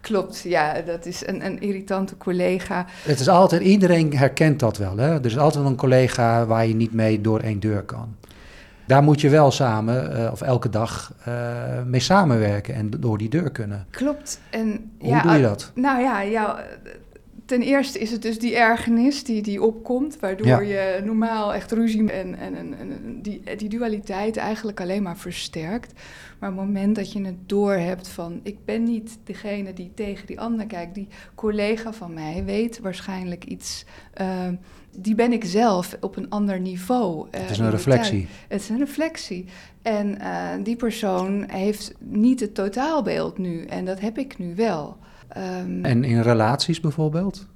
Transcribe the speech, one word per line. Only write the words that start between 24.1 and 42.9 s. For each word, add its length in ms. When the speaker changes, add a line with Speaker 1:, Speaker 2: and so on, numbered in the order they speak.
Speaker 1:
eigenlijk 440
alleen 220
maar 140
versterkt. 760
Maar 140
op 40
het 100
moment 300
dat 160
je 120
het 100
doorhebt 600
van, 340
"Ik 220
ben 180
niet 420
degene 480
die 220
tegen 320
die 140
ander 260
kijkt, 280
die 140
collega 580
van 220
mij 300
weet 360
waarschijnlijk 640
iets, 400
eh, 120
die 180
ben 180
ik 120
zelf 560
op 160
een 140
ander 300
niveau, 720
eh, 100
Speaker 2:
Het 100
is 80
een 60
Speaker 1:
in 60
de 60
Speaker 2:
reflectie. 420
Speaker 1:
tijd." 100
Het 120
is 80
een 100
reflectie. 680
En, 380
eh, 80
die 140
persoon 720
heeft 500
niet 420
het 140
totaalbeeld 840